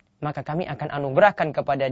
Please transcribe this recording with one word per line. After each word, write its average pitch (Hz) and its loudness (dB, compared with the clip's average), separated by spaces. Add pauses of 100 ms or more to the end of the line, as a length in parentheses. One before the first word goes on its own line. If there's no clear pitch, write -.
(180)
maka 147 -6
kami 160 -4
akan 147 -8
anugerahkan 147 2
kepada 139 0